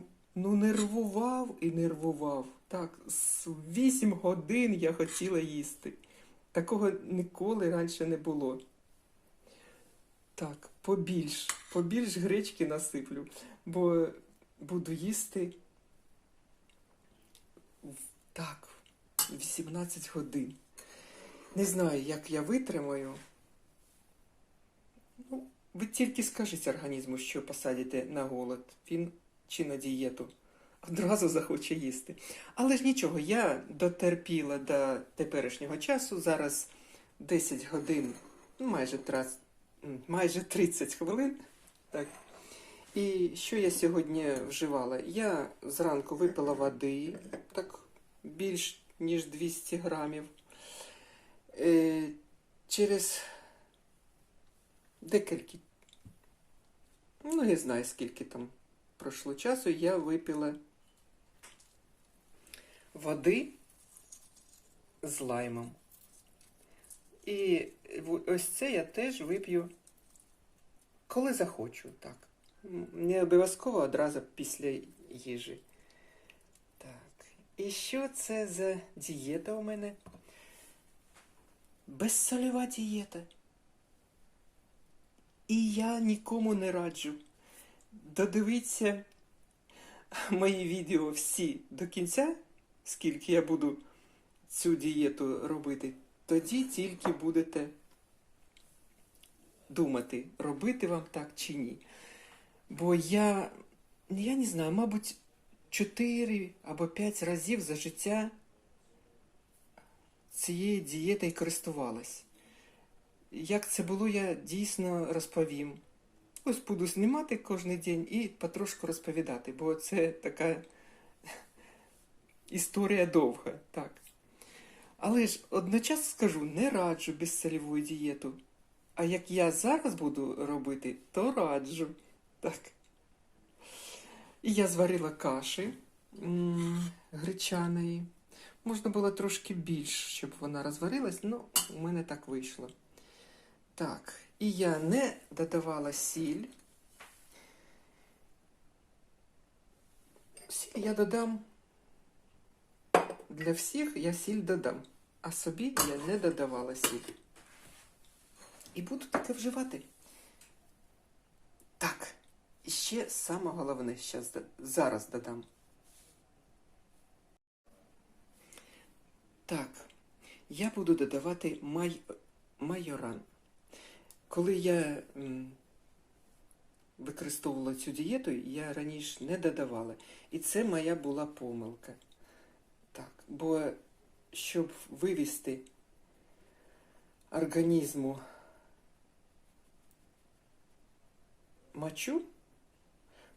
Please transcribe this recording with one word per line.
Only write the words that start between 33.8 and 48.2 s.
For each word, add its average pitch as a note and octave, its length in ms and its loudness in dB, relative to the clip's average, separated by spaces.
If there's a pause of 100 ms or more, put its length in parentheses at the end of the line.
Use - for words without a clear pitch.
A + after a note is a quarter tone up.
до C3+ 420 2 (140)
теперішнього C#3+ 640 -2
часу. B3+ 440 0
Зараз D3+ 480 2 (500)
десять D3 480 0
годин, C#3 480 0 (440)
ну, C4 80 -2
майже C3+ 320 0
трас-, C3 400 -2 (460)
м, C#3 140 -8 (100)
майже F3 320 2
тридцять - 540 2
хвилин. B3 420 0 (540)
Так. C#3+ 180 -4 (880)
І F#3+ 400 4
що - 220 -2
я G3 140 6
сьогодні D#3+ 600 4 (160)
вживала? C3 500 0
Я F3 520 0 (120)
зранку D3 540 0
випила D#3+ 360 2
води, C#3 640 0 (340)
так, - 280 -6 (440)